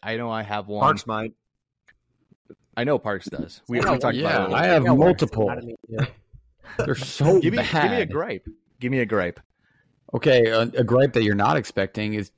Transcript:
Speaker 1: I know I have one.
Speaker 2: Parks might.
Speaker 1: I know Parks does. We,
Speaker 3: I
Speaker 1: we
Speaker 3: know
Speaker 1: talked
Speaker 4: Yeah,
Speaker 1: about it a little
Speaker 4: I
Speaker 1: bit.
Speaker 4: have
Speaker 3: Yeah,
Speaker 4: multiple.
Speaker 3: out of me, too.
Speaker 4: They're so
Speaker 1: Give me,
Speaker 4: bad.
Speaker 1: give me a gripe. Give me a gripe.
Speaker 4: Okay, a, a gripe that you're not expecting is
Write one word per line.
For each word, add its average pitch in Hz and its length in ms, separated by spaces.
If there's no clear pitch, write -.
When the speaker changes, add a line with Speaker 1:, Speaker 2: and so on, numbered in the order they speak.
Speaker 1:
I 113 140
know 117 120
I 110 140
have 104 240
one. 104 140
Speaker 2:
Parks 147 260
might. 110 260
Speaker 1:
I 120 80
know 139 160
Parks 101 280
does. - 400
We, 120 120
Speaker 3:
I - 60
Speaker 1:
we - 60
Speaker 3:
know 139 60
Speaker 1:
talked 120 180
Speaker 4:
Yeah, 131 60
Speaker 1:
about 165 120
it 127 60
a 98 40
little 95 120
Speaker 4:
I 135 80
Speaker 1:
bit. 180 100
Speaker 4:
have 147 100
Speaker 3:
Yeah, 123 100
Speaker 4:
multiple. 131 560
Speaker 3:
out 120 100
of - 40
me, 117 120
too. 113 160
Speaker 4:
They're 123 180
so 151 440
Speaker 1:
Give 165 140
me, - 60
Speaker 4:
bad. - 120
Speaker 1:
give - 80
me 240 100
a 175 40
gripe. 160 400
Give 123 120
me 135 80
a 120 60
gripe. 98 340
Speaker 4:
Okay, 123 340
a, 113 140
a 120 240
gripe 123 280
that 113 100
you're 104 120
not 117 220
expecting 107 560
is 104 240